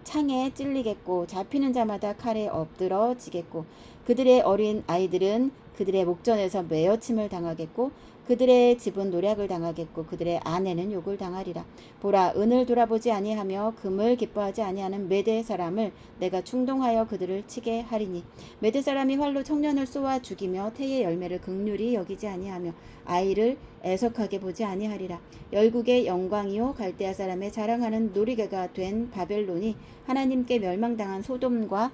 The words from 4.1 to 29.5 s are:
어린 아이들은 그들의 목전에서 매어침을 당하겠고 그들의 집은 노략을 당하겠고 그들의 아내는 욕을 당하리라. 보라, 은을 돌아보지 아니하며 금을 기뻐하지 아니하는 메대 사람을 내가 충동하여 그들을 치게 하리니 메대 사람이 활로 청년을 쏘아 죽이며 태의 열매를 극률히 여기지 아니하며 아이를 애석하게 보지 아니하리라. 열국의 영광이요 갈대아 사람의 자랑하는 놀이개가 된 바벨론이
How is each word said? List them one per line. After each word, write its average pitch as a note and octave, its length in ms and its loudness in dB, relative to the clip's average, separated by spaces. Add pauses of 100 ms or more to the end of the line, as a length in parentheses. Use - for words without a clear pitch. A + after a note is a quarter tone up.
어린 G#3+ 440 2
아이들은 F#3+ 640 2 (260)
그들의 F#3+ 280 2
목전에서 F#3 600 0
매어침을 G#3 640 2
당하겠고 E3+ 600 -4 (360)
그들의 B3 520 8
집은 G3 320 -4
노략을 G3+ 380 0
당하겠고 E3 560 -4
그들의 E3+ 400 -2
아내는 F3+ 480 -2
욕을 G3 240 -4
당하리라. F#3 480 -8 (360)
보라, G3 360 4
은을 A#3+ 300 4
돌아보지 A#3 440 2
아니하며 G#3 680 -2
금을 G#3 360 2
기뻐하지 G#3 460 -2
아니하는 G3 460 -4
메대 G#3+ 340 2
사람을 F#3+ 500 -2 (280)
내가 F#3 220 0
충동하여 B3 680 0
그들을 F#3+ 380 -4
치게 A3+ 340 -4
하리니 G#3+ 420 -4 (380)
메대 A3+ 220 2
사람이 C4+ 340 0
활로 C#4 260 0
청년을 D4 440 0
쏘아 C4+ 340 -2
죽이며 G3 540 -4
태의 C4+ 280 -2
열매를 F3+ 380 -2
극률히 G3+ 540 -2
여기지 G3 340 -4
아니하며 F3+ 440 -6 (320)
아이를 G3 520 2 (280)
애석하게 G3+ 540 -2
보지 F#3+ 260 -6
아니하리라. F#3+ 540 -6 (340)
열국의 A#3 540 4
영광이요 G3+ 680 -2
갈대아 F#3+ 400 -4
사람의 F#3+ 360 -4
자랑하는 A3 640 0
놀이개가 G3+ 640 -2
된 G#3 360 -4
바벨론이 G3 680 -4 (280)